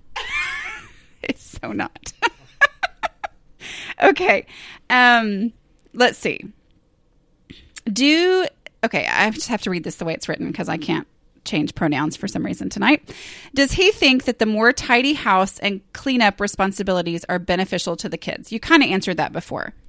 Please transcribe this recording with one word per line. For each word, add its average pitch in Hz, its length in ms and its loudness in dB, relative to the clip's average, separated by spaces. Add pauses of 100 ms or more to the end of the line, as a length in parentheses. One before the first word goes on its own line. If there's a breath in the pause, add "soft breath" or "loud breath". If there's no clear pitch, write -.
(140)
<laughs> - 1080 -10
It's - 400 -8
so - 100 -8
not. - 400 -8 (100)
<laughs> - 0 - (1800 loud breath)
Okay. - 420 4 (460 loud breath)
Um, 233 640 4 (420)
let's 240 240 2
see. - 260 -6 (1500 loud breath)
Do, 330 560 4 (380)
okay, 151 220 0
I 170 240 2
just 311 180 -8
have 226 140 -2
to 202 80 -4
read 175 140 -4
this 165 120 -8
the - 80 -6
way 165 80 -2
it's - 160 -8
written - 240 -4
'cause 160 160 -6
I 165 80 -2
can't 160 300 -4 (380)
change 165 300 -2
pronouns 151 420 0
for - 120 -8
some - 160 -4
reason 190 240 -6
tonight. 214 460 0 (400 loud breath)
Does 277 180 2
he 381 200 4
think 269 320 4
that 240 160 -2
the 220 60 2
more 220 260 4
tidy 269 420 2
house 196 460 2
and 196 200 -2 (120)
cleanup 240 480 0
responsibilities 190 880 -2
are 180 100 0
beneficial 180 580 -2
to 185 120 -8
the 165 100 -8
kids? - 320 -10
You 226 100 -6
kinda - 260 6
answered 185 300 -2
that 160 160 -2
before. - 400 -8 (160)